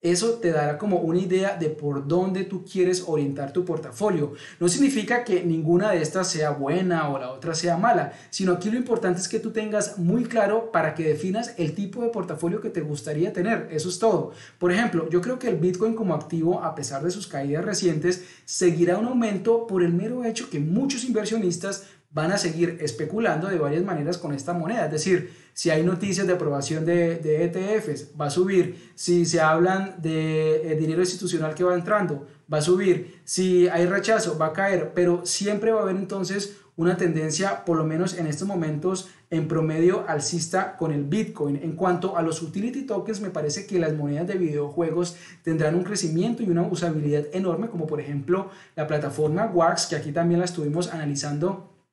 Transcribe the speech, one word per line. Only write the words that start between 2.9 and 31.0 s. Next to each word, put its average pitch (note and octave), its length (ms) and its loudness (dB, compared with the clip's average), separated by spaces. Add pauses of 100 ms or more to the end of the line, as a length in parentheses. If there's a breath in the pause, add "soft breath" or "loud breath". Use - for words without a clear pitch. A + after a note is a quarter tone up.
orientar C#3+ 460 -2
tu F3+ 140 0
portafolio. E3 640 -2 (260 loud breath)
No E3+ 80 2
significa A#3+ 580 2
que F3+ 200 0
ninguna E3+ 460 4
de F3 100 4
estas F3 280 -2
sea D3+ 240 0
buena D#3+ 580 0
o C3+ 80 -2
la B2+ 120 -8
otra D#3+ 240 -6
sea E3+ 220 0
mala, F3+ 380 2 (160 loud breath)
sino F#3 240 2
aquí F#3 160 -2
lo A#3+ 80 0
importante F#3+ 420 0
es - 80 -6
que A3 120 -2
tú A3 100 -6
tengas G#3+ 480 -2
muy G3 260 2
claro A3 480 0
para D#3+ 220 0
que E3 120 -2
definas F#3 520 0
el D#3 160 0
tipo G3+ 260 -6
de A#3 80 0
portafolio F3+ 540 -4
que A3+ 80 -6
te E3+ 100 -4
gustaría D3+ 540 -2
tener. F#3 360 0
Eso D#3+ 200 -2
es - 80 -6
todo. G#3+ 320 2 (280 loud breath)
Por F3 140 2
ejemplo, F3+ 380 2
yo F3 100 4
creo B3 180 -4
que B3 100 -4
el F#3 80 0
Bitcoin F#3 380 2
como G3+ 200 0
activo, E3 500 0
a D#3 100 -2
pesar C#3+ 280 -6
de F3 80 0
sus G3 160 -8
caídas C#3+ 360 -2
recientes, F3+ 600 0 (220 loud breath)
seguirá F3 500 2
un A3 80 0
aumento A3+ 640 2
por F#3 160 2
el F3 100 4
mero A3+ 320 -2
hecho A3 240 -4
que D3 120 -4
muchos G3 440 0
inversionistas G3+ 840 -2 (240 loud breath)
van D#3 200 0
a G3+ 60 2
seguir E3+ 420 0
especulando D#3+ 680 0
de F#3+ 100 -2
varias D3+ 280 0
maneras E3+ 340 -2
con D3 160 -6
esta C#3 180 -6
moneda. E3+ 340 -2
Es D3+ 40 -2
decir, F3 420 0 (220 loud breath)
si - 160 -2
hay D#3 140 2
noticias F#3 420 0
de F3+ 60 4
aprobación D3+ 520 0
de, E3+ 340 2
de D#3 260 2
E F3 40 2
T F#3+ 320 0
Fs, - 400 -8
va D3 60 0
a C#3 40 -2
subir. F#3+ 680 2
Si F3 280 2
se E3 160 2
hablan F3+ 580 4
de, D#3 720 0
eh, - 20 2
dinero D#3+ 280 2